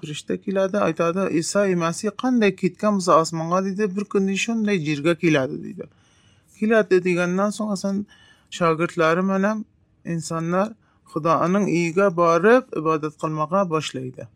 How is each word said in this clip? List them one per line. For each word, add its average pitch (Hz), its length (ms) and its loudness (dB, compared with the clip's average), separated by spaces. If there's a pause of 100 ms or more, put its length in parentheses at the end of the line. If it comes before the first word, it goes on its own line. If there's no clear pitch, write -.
Ferişte 156 400 -8
kiladi, 190 360 0
aýtady, 175 520 0
"İsa 170 360 0
Mesih 175 440 0 (120)
kanday 233 340 2
ketken 208 400 0
bolsa 180 200 4
asmanga" 165 500 2
diýdi, 196 300 -2
"bir 202 140 -4
gündi 196 280 0
şunday 208 480 -2
jirge 151 300 0
kiladi" 151 380 2
diýdi. - 320 -12 (720)
"Kiladi" 214 360 2
diýgenden 180 640 2
soň 214 100 -6
Hasan 196 380 -4 (440)
şagirdleri 165 760 0
bilen 196 420 -2 (400)
insanlar 170 680 -4 (400)
Hudaňyň 165 520 0 (120)
iýige 170 400 0
baryp 175 600 4
ibadet 156 440 -2
kılmaga 156 400 -2
başlaýdy. 147 640 -6 (120)